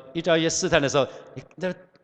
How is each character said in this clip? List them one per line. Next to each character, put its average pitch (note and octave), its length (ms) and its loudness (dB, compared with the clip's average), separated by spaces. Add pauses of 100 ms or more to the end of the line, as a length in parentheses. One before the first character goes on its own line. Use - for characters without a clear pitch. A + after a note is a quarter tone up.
(120)
遇 E3 80 -6
到 E3 160 2
一 E3 60 2
些 E3 80 0
试 F3+ 180 -2
探 D3+ 140 4
的 C#3+ 40 0
时 C3+ 120 2
候， C3 100 2 (260)
你 C3+ 80 -14 (140)
在 F3+ 180 -6 (300)